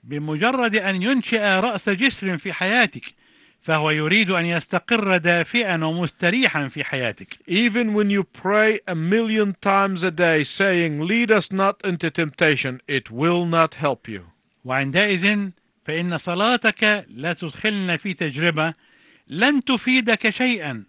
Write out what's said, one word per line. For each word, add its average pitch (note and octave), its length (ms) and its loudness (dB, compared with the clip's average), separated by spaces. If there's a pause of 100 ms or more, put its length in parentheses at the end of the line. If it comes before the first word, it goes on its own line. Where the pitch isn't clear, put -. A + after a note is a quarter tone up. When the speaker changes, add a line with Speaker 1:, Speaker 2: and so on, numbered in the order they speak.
Speaker 1:
بمجرد F3+ 680 0
أن F#3+ 260 -2
ينشئ G#3+ 580 2
رأس A3 280 -2
جسر G3 500 0
في F#3 140 -8
حياتك، G3 640 -2 (480)
فهو D#3 280 2
يريد E3 400 2
أن E3+ 160 0
يستقر F#3 680 0
دافئا F3 680 0
ومستريحا F3 840 0
في C#3 160 -8
حياتك. B2+ 540 -6 (100)
Speaker 2:
Even A3 460 0
when G#3 160 2
you G3+ 120 2
pray G#3+ 640 0
a F#3 80 -6
million G#3 680 0
times G3 420 2
a F#3 60 2
day D#3+ 340 2
saying, E3+ 560 0
"Lead A3 300 0
us G#3+ 200 4
not G3 340 0
into F3 260 -2
temptation," D3 760 0
it C3+ 240 -4
will E3+ 360 0
not E3 360 2
help C#3 260 -2
you. G2+ 120 -10 (440)
Speaker 1:
وعندئذ F#3 840 0 (360)
فإن E3+ 320 -4
صلاتك G#3+ 880 0
"لا D3+ 240 -6
تدخلنا F#3 640 -4
في F#3 180 -6
تجربة" D#3 600 -2 (540)
لن B3+ 360 2
تفيدك A#3+ 680 2
شيئا، D#3+ 580 -4